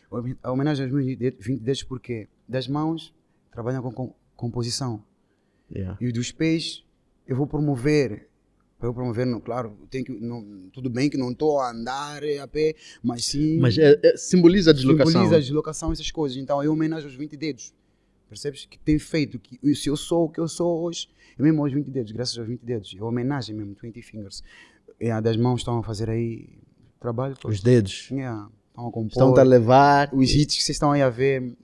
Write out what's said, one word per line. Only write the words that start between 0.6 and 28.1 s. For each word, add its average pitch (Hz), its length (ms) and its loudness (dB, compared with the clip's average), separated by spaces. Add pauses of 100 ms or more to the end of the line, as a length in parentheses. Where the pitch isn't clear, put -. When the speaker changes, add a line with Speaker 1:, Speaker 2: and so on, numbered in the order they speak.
Speaker 1:
aos 127 80 -6
meus 139 120 -2
vinte 131 140 -6
dedos, 123 260 -6
vinte 127 160 -4
dedos 131 220 -4
porque 120 440 -12 (200)
das 127 200 -6
mãos 156 460 -6 (380)
trabalham 123 300 -6
com, 123 100 -8
com 127 220 -10 (220)
composição. 117 680 -6 (680)
Speaker 2:
Yeah. 95 280 -8
Speaker 1:
E 123 100 -4
dos 120 200 -6
pés 160 520 -4 (440)
eu 135 80 -4
vou 135 120 -2
promover. 143 800 0 (520)
Para 117 80 -4
eu 123 60 -2
promover, 123 320 -4
não, 120 160 -4
claro, 117 360 -8 (120)
tenho 131 160 -8
que, 127 80 -12
não, 104 580 -12
tudo 131 180 -8
bem 143 200 0
que 143 80 -6
não 123 160 -2
tô 151 260 0
a 123 120 -2
andar 139 500 -10 (200)
a 135 60 -14
pé, 156 280 -2 (280)
mas 120 220 -4
sim 156 340 0
Speaker 2:
Mas 131 180 4
é, 147 240 10
é, 165 140 6
simboliza 175 560 6
a - 20 12
deslocação. 139 380 4
Speaker 1:
simboliza 170 240 4
a 160 40 6
deslocação, 151 520 -4
essas 156 180 -6
coisas. 139 280 -4
Então, 139 260 -4
é 147 60 0
homenagem 160 400 -2
aos 131 40 -18
vinte 147 220 -12
dedos, 143 380 -10 (560)
percebes? 139 360 -12
Que - 140 -20
tem 151 180 0
feito 143 400 -6
que, 131 380 -2
se - 140 -6
eu 165 80 -2
sou 170 300 -2
o - 20 -6
que 165 100 -10
eu 165 80 -2
sou 170 340 -4
hoje, 170 280 -8 (280)
é - 60 -4
mesmo 156 180 4
aos 143 120 -2
vinte 139 180 -4
dedos, 117 220 -6
graças 117 260 -8
aos 113 80 -10
vinte 120 160 -8
dedos. 113 340 -8
É 101 60 -12
homenagem 123 500 -4
mesmo, 104 220 -10
Twenty 117 260 -18
Fingers. 104 400 -16 (560)
É, 110 220 -2
das 110 160 0
mãos 123 240 2
estão 117 200 -2
a 110 40 -4
fazer 110 260 -6
aí 117 380 -4 (540)
trabalho 127 340 -6
todo. 120 160 -6
Speaker 2:
Os 104 100 0
dedos. 113 480 4
Speaker 1:
Yeah, 117 400 -8 (200)